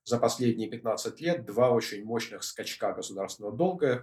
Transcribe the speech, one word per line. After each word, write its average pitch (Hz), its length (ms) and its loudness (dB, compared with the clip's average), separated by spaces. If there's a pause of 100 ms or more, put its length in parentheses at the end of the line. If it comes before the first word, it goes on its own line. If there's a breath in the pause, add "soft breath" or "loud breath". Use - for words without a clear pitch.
за 117 140 2
последние 117 500 2
пятнадцать 113 540 -4
лет - 240 0
два 117 240 4
очень 110 340 0
мощных 113 380 -4
скачка - 500 -4
государственного 98 640 -6
долга. 160 460 2